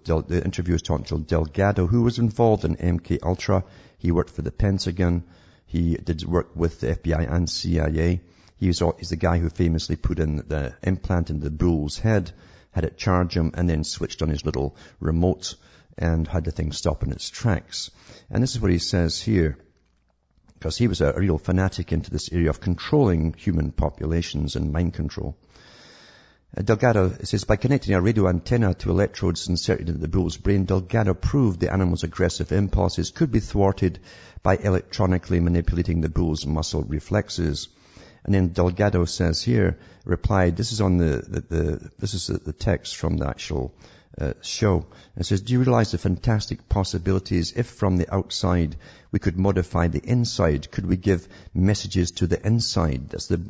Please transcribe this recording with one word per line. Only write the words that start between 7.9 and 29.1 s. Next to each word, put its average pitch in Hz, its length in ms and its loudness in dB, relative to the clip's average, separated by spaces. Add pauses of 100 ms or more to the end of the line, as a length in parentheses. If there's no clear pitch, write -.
He 92 100 -2
was, 87 160 2 (160)
he's 85 100 -12
the 87 60 -4
guy 85 240 2
who 85 100 0
famously 82 460 0
put - 240 -2
in 76 160 0
the 71 480 -4
implant 90 460 0
into 78 160 -4
the 71 40 -4
bull's 78 480 0
head, 104 360 0 (380)
had - 120 -2
it - 140 -6
charge 90 400 2
him, 80 160 2
and 87 160 0
then 78 160 0
switched - 360 -8
on 78 60 0
his 76 180 -2
little 69 300 -2 (240)
remote 85 560 0 (420)
and 82 300 0
had 85 160 -2
the 80 80 -4
thing 80 220 -4
stop - 280 -2
in - 100 -2
its - 180 -10
tracks. - 600 -4 (400)
And 104 140 0
this 131 100 -2
is 113 80 -6
what 101 80 2
he 87 80 4
says 85 420 0
here, 85 380 2 (1000)
'cause 78 180 -6
he 120 100 4
was 92 140 -2
a 71 120 4
real 87 260 2
fanatic 92 520 0
into - 200 -2
this - 200 -6
area 85 200 2
of - 100 -6
controlling 87 720 2
human 78 380 -2
populations 76 840 -2
and 76 160 -2
mind 85 220 0
control. - 420 -6 (1200)
Uh, - 60 -4
Delgado 104 600 4
says, - 220 -2
"By 107 100 2
connecting 123 400 2
a 87 60 4
radio 104 260 4
antenna 92 480 2
to - 160 -4
electrodes 92 580 0